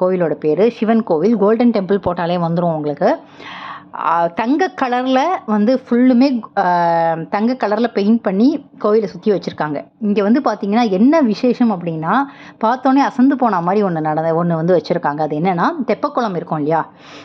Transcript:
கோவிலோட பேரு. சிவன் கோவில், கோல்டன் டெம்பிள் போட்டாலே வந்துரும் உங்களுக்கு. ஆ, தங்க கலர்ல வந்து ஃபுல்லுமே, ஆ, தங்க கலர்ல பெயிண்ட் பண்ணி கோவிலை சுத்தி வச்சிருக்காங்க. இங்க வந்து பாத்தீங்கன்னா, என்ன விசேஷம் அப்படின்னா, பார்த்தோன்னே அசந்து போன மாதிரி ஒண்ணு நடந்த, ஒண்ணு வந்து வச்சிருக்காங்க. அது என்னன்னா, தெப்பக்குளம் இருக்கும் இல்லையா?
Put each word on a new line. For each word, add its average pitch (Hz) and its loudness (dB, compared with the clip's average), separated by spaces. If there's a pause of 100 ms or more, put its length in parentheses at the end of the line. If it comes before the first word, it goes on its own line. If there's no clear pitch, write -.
கோவிலோட 180 0
பேரு. 156 2
சிவன் 220 0
கோவில், 190 0
கோல்டன் 226 4
டெம்பிள் 202 -2
போட்டாலே 175 -2
வந்துரும் 170 0
உங்களுக்கு. 156 -2 (760)
ஆ, 170 0
தங்க 240 -2 (120)
கலர்ல 254 0 (260)
வந்து 214 2
ஃபுல்லுமே, 247 4 (180)
ஆ, 170 2 (160)
தங்க 220 0
கலர்ல 233 -2
பெயிண்ட் 226 0
பண்ணி 220 0 (140)
கோவிலை 214 2
சுத்தி 202 -2
வச்சிருக்காங்க. 156 -4 (160)
இங்க 208 0
வந்து 240 2
பாத்தீங்கன்னா, 220 -2
என்ன 254 4
விசேஷம் 233 0
அப்படின்னா, 170 -2 (420)
பார்த்தோன்னே 254 0
அசந்து 262 2
போன 220 0
மாதிரி 196 0
ஒண்ணு 165 -2
நடந்த, 160 -2
ஒண்ணு 170 0
வந்து 165 2
வச்சிருக்காங்க. 156 -2
அது 151 -2
என்னன்னா, 180 0 (200)
தெப்பக்குளம் 226 -2
இருக்கும் 165 -6
இல்லையா? 151 -2 (360)